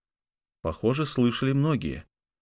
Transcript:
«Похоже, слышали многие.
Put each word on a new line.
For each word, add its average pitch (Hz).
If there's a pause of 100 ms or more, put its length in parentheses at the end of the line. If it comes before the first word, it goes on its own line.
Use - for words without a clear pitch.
(640)
«Похоже, 123
слышали 127
многие. 135 (380)